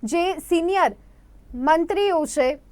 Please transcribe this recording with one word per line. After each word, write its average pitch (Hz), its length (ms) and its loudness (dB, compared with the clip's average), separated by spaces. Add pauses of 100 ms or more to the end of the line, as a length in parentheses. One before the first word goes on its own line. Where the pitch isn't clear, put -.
જે 339 340 -2
સિનિયર 339 580 0 (600)
મંત્રીઓ 330 680 0
છે 269 300 0 (160)